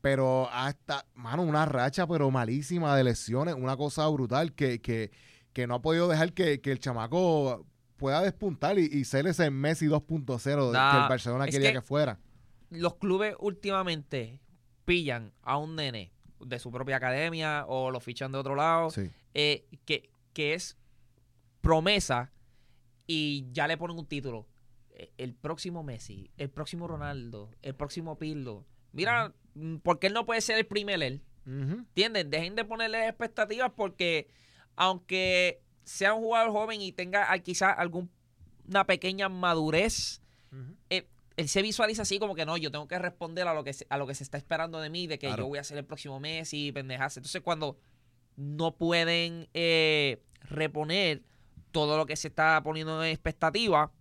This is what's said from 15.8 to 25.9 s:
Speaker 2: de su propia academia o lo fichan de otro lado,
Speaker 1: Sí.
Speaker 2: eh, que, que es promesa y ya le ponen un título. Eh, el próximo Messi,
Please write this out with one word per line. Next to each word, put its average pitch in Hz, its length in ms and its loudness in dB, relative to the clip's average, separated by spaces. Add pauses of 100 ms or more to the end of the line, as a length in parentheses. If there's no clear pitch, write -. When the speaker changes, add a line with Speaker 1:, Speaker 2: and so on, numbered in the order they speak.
Speaker 2:
de 123 220 -8
su 123 100 -12
propia 131 280 -4
academia 147 680 -2
o 131 240 -2
lo 131 80 -4
fichan 127 320 -8
de 135 80 -4
otro 135 160 -2
lado, 165 360 4
Speaker 1:
Sí. 98 200 -4 (240)
Speaker 2:
eh, 147 320 2 (180)
que, - 260 -2 (220)
que 151 220 0
es - 220 -10 (840)
promesa 160 680 2 (760)
y 147 460 -4
ya 147 140 -2
le 160 100 -2
ponen 170 220 -8
un 160 80 -12
título. 131 400 -8 (440)
Eh, - 280 -20
el 127 160 -10
próximo 165 480 -8
Messi, 107 540 -12